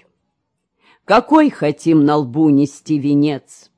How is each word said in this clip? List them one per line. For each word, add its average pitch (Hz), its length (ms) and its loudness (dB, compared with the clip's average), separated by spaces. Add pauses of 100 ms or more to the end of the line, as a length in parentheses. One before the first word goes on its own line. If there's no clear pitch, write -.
(1040)
Какой 269 460 2
хотим 151 560 -2
на 147 100 0
лбу 151 340 -2
нести 143 480 -2
венец? 143 800 -4